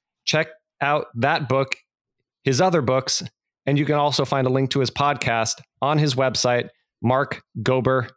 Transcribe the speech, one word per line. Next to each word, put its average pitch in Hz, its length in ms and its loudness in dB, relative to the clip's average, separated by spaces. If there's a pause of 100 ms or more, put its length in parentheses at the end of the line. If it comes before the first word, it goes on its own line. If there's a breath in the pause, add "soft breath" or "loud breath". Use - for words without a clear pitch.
(240)
Check 156 240 0 (320)
out 143 340 0
that 139 340 0
book, 135 280 0 (680)
his 131 180 2
other 165 220 2
books, 127 400 -2 (440)
and 143 120 2
you 151 60 0
can 147 100 0
also 147 300 0
find 131 240 0
a - 20 0
link 131 200 0
to 139 100 0
his 123 100 0
podcast 120 680 -2 (200)
on 147 160 0
his 147 200 0
website, 123 540 0 (300)
mark 131 440 0 (180)
gober 127 540 0